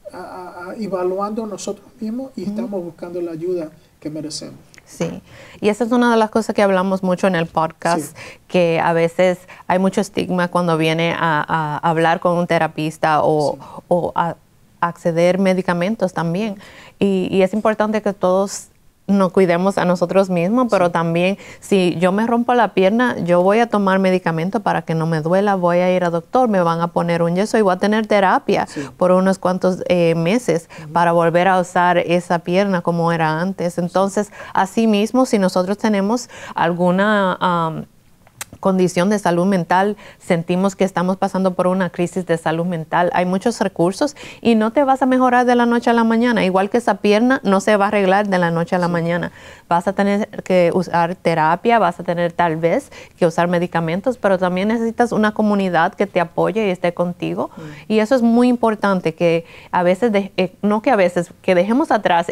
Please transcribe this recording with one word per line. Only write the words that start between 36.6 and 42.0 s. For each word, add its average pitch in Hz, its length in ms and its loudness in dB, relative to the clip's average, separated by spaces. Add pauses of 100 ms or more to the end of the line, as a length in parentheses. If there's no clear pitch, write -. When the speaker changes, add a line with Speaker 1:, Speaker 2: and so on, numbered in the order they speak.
Speaker 2:
am, 165 440 -2 (760)
condición 185 500 0
de 208 80 0
salud 175 260 0
mental, 190 500 0 (240)
sentimos 180 560 -2
que 202 100 0
estamos 180 340 -2
pasando 185 340 -2
por 180 140 0
una 180 240 0
crisis 175 340 -4